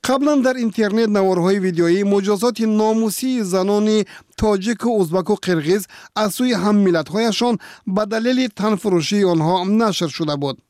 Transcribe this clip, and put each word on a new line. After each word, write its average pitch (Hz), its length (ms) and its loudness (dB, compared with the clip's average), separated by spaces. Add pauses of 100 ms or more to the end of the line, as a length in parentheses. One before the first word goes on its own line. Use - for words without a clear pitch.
قبلاً 277 320 2
در 262 180 2
اینترنت 226 560 0
نوارهای 190 500 2
ویدیویی 175 440 2
مجازات 202 580 0
ناموسی 220 800 0
زنان 202 600 0 (340)
تاجیک 208 480 -2
و 226 160 0
ازبک 175 280 -2
و 214 60 2
قرقیز 180 520 -2 (280)
از 214 180 -2
سوی 254 200 -2
هم 208 220 0
ملت‌هایشان 202 840 0 (300)
به 208 180 -2
دلیل 240 420 0
تنفروشی 202 760 0
آنها 175 400 2
نشر 202 440 0
شده 151 280 -4
بود. 143 220 -4 (120)